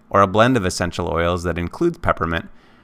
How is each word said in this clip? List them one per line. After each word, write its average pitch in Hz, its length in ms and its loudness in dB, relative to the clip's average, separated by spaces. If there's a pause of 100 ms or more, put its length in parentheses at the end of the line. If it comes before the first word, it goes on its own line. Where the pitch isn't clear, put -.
or 98 120 4
a 98 60 6
blend 113 300 4
of 95 80 0
essential 87 480 -4
oils 85 300 0
that 85 160 -4
includes 170 400 -2
peppermint, 82 500 -2 (340)